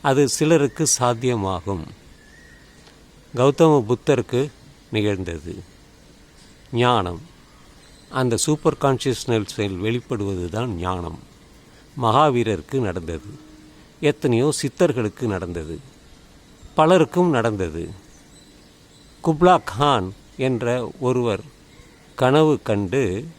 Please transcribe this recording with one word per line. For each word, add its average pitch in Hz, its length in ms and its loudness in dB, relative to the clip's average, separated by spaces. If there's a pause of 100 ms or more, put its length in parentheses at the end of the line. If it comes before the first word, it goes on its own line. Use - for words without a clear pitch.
அது 139 280 4
சிலருக்கு 151 580 2 (120)
சாத்தியமாகும். 101 840 -2 (1500)
கௌதம 139 500 4
புத்தருக்கு 123 640 0 (420)
நிகழ்ந்தது 92 720 -4 (1080)
ஞானம். 113 500 0 (880)
அந்த 123 280 0
சூப்பர் 151 440 0
கான்ஷியஸ்னஸில் 113 1000 -2
வெளிப்படுவது 101 680 -4
தான் 110 260 -6
ஞானம். 87 440 -6 (800)
மகாவீரருக்கு 117 800 0
நடந்தது. 85 640 -8 (560)
எத்தனையோ 143 520 0 (100)
சித்தர்களுக்கு 127 600 -2
நடந்தது. 87 580 -6 (960)
பலருக்கும் 175 540 4
நடந்தது. 95 600 -2 (1300)
குப்லா 165 400 4
கான் 110 500 0 (240)
என்ற 123 640 -2
ஒருவர் 120 420 -2 (720)
கனவு 143 460 4
கண்டு 104 680 -2 (120)